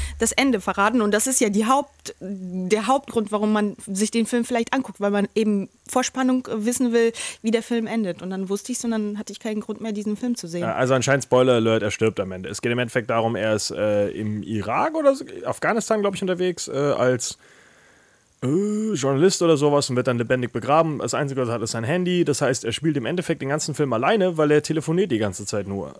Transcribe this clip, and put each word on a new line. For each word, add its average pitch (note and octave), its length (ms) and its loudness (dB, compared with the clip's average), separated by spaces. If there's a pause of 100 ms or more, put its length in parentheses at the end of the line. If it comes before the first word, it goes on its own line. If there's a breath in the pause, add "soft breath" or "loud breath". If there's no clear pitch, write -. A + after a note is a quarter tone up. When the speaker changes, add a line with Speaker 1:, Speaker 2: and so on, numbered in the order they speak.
(180 loud breath)
Speaker 1:
das A3+ 140 0
Ende B3 300 2
verraten. G#3+ 400 2
Und G#3 100 2
das G#3+ 160 4
ist B3+ 140 2
ja A3 80 4
die G#3 160 2
Haupt-, C4+ 560 -2
der F#3 680 -2
Hauptgrund, A#3 460 0
warum G#3+ 180 2
man G#3 240 2 (100)
sich G3+ 260 0
den A#3 140 2
Film A#3+ 200 0
vielleicht A#3 280 -2
anguckt, C4 280 -4
weil G3+ 100 2
man G3+ 240 2
eben G#3 320 2 (200)
vor B3+ 180 0
Spannung, B3+ 420 0
äh, G#3+ 180 -4
wissen A#3+ 280 0
will, A#3 180 4 (300 loud breath)
wie A3 100 0
der A3+ 120 2
Film A#3 220 -2
endet. G3+ 360 -4
Und F#3 80 -8
dann F#3+ 180 -6
wusste G#3 240 -4
ich's - 140 -6
und A#3 60 -2
dann G#3 280 -2
hatte G#3 140 -10
ich - 80 -16
keinen G#3+ 180 -4
Grund G#3 220 -8
mehr, A3 100 -6
diesen G#3 240 -4
Film A#3+ 200 -2
zu F3 120 -10
sehen. E3+ 140 -6
Speaker 2:
Ja, - 120 -2
also B2+ 200 2
anscheinend C3+ 320 2
Spoiler B2+ 300 4
Alert, A2+ 280 2
er G#2 80 -2
stirbt A2 300 0
am F#2 100 -4
Ende. F#2 160 -10
Es G#2 140 -8
geht A#2+ 100 0
im A#2+ 80 -2
Endeffekt A#2+ 300 -2
darum, A2+ 260 2
er G#2+ 200 0
ist, - 160 -2
äh, G#2 400 2
im G#2+ 300 -4
Irak A#2+ 540 -2
oder C#4+ 200 4
so, C#4 100 -12 (200)
Afghanistan, G#3+ 540 0
glaub G3+ 160 0
ich, - 60 -6
unterwegs, F3+ 480 -2
äh, - 20 -6
als, B2+ 680 0 (1040 soft breath)
äh, G#3 520 0
Journalist C#3 480 2
oder E3 140 6
sowas C#3+ 340 2
und B2+ 60 -2
wird B2 120 2
dann B2 100 2
lebendig A#2+ 340 0
begraben. C#3+ 480 2
Das - 140 -4
Einzige, C3+ 260 -2
was B2 80 2
er A#2 80 -2
hat, G#2 60 -2
ist A2 100 -4
sein A2+ 140 -4
Handy. F3 400 0
Das C#3+ 160 0
heißt, B2 240 0
er A2+ 80 -2
spielt D3 240 0
im A#2 80 -4
Endeffekt E3 360 -4
den C3+ 60 -6
ganzen D3+ 260 -4
Film C#3 200 0
alleine, F3+ 440 2
weil D3+ 140 4
er D3 100 6
telefoniert D#3+ 500 0
die A2+ 60 2
ganze G#2 280 -2
Zeit G2+ 200 -4
nur. F#2+ 340 -6